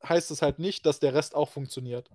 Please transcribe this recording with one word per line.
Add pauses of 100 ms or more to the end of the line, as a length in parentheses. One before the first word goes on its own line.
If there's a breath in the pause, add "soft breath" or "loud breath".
heißt
es
halt
nicht,
dass
der
Rest
auch
funktioniert.